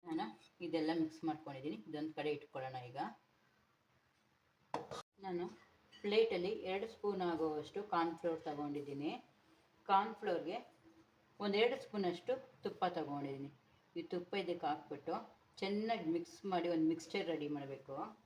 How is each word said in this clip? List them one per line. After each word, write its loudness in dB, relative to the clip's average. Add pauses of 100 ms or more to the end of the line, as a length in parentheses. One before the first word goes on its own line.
ನಾನು -2 (420)
ಇದೆಲ್ಲ 4 (120)
ಮಿಕ್ಸ್ -4
ಮಾಡ್ಕೊಂಡಿದ್ದೀನಿ, -4 (120)
ಇದೊಂದು -4
ಕಡೆ 0
ಇಟ್ಕೊಳ್ಳೋಣ. -6 (120)
ಈಗ -8 (2250)
ನಾನು 0 (580)
ಪ್ಲೇಟಲ್ಲಿ 4 (220)
ಎರಡು 0
ಸ್ಪೂನ್ 0
ಆಗುವಷ್ಟು 0 (140)
ಕಾರ್ನ್‌ಫ್ಲೋರ್ 2
ತಗೊಂಡಿದ್ದೀನಿ. -2 (760)
ಕಾರ್ನ್‌ಫ್ಲೋರ್‌ಗೆ 2 (800)
ಒಂದು 4
ಎರಡು 4
ಸ್ಪೂನಷ್ಟು 0 (300)
ತುಪ್ಪ 0 (140)
ತಗೊಂಡಿದ್ದೀನಿ. -4 (440)
ಈ -4 (100)
ತುಪ್ಪ -2 (140)
ಇದಕ್ಕೆ 0
ಹಾಕ್ಬಿಟ್ಟು -4 (460)
ಚೆನ್ನಾಗಿ 2
ಮಿಕ್ಸ್ -4 (100)
ಮಾಡಿ 2
ಒಂದು 6
ಮಿಕ್ಸ್ಚರ್ 0
ರೆಡಿ 0
ಮಾಡಬೇಕು. -6 (320)